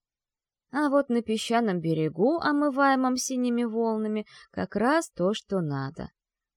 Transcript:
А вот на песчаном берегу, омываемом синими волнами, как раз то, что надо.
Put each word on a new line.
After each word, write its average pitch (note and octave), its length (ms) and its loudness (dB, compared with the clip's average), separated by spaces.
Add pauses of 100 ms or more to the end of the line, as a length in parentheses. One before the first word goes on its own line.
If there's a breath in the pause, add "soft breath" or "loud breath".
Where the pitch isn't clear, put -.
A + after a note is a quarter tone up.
(760)
А D4 120 2
вот C#4 180 2
на A#3 140 0
песчаном A3 580 0
берегу, D#3+ 600 0
омываемом C#4 760 2
синими B3 480 -2
волнами, A3 640 -2 (260 loud breath)
как F#3+ 240 -6
раз C#4 340 0
то, F#3 240 0
что G3 280 -4
надо. C#3 480 -6 (480)